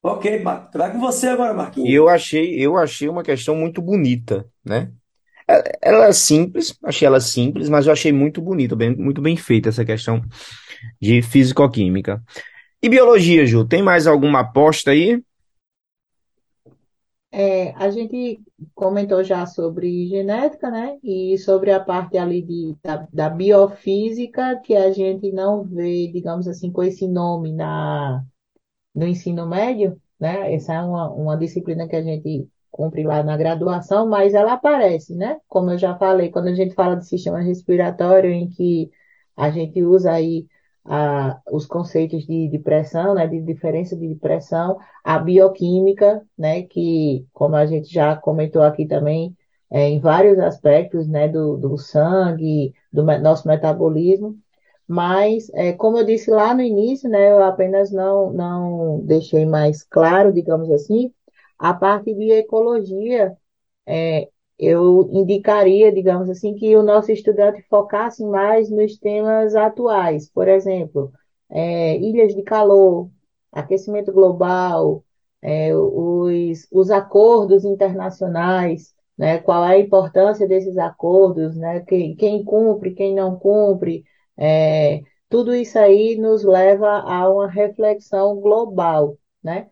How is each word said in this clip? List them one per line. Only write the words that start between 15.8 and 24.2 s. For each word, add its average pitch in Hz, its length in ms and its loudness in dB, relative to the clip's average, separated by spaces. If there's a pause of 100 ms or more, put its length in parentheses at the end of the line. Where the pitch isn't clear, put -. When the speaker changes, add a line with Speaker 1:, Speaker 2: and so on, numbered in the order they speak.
Speaker 3:
É, 190 440 -2
a 294 140 -2
gente 233 480 -8 (380)
comentou 196 480 0
já 180 200 -2
sobre 175 640 -6
genética, 220 640 -4
né? 240 320 -10
E 190 340 -4
sobre 190 360 0
a 190 80 2
parte 180 360 -6
ali 175 260 -4
de, 170 400 -10
da, 156 300 -10
da 156 160 -4
biofísica, 208 1400 0